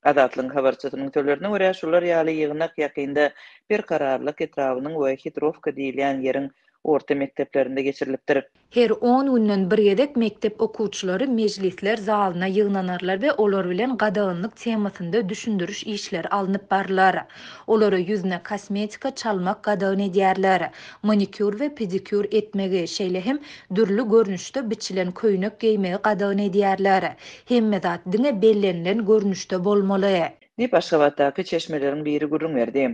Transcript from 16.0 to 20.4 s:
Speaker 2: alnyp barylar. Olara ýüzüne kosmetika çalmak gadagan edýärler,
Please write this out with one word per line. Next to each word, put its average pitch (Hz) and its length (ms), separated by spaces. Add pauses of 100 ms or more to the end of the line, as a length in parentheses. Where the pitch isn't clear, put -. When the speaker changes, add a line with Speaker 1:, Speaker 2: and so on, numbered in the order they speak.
Speaker 2:
alnyp 196 440
barylar. 190 540 (420)
Olara 208 320
ýüzüne 180 440
kosmetika 208 720
çalmak 202 480
gadagan 196 360
edýärler, 190 720 (340)